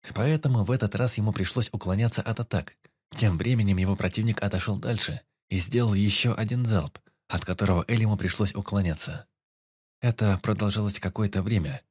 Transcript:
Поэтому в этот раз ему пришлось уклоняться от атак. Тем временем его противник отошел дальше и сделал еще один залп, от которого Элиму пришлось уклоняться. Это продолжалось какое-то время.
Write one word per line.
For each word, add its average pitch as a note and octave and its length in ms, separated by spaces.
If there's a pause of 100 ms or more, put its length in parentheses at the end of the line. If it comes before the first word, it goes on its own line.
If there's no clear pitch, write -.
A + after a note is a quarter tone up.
(120)
Поэтому C3 520
в G2+ 60
этот B2 240
раз B2 220
ему G#2+ 160
пришлось G2 400
уклоняться G#2 480
от A#2 200
атак. - 360 (340)
Тем F#2+ 280
временем G#2 400
его F#2 180
противник A2 460
отошел G2+ 340
дальше A#2+ 460 (260)
и F#2+ 100
сделал A2+ 360
еще G#2 420
один B2 300
залп, F#2 320 (300)
от E2 160
которого F#2+ 440
Элиму A2 280
пришлось G2 380
уклоняться. G2 720 (760)
Это G#2+ 420
продолжалось G#2 580
какое-то G2 420
время. E2+ 480